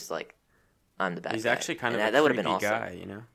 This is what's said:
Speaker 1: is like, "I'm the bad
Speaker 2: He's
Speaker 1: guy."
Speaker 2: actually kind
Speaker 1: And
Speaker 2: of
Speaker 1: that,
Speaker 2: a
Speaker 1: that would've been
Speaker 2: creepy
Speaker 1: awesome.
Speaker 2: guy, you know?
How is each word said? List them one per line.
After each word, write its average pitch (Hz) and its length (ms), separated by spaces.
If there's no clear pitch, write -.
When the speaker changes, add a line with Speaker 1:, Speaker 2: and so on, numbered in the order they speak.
Speaker 1:
is - 80
like, - 240
"I'm 92 140
the 85 80
bad - 100
Speaker 2:
He's 110 120
Speaker 1:
guy." 120 80
Speaker 2:
actually 131 240
kind 120 180
Speaker 1:
And 110 80
Speaker 2:
of - 20
Speaker 1:
that, 113 60
Speaker 2:
a - 20
Speaker 1:
that 139 100
would've 131 140
been 98 80
Speaker 2:
creepy 85 120
Speaker 1:
awesome. 104 260
Speaker 2:
guy, 95 80
you 90 160
know? 101 160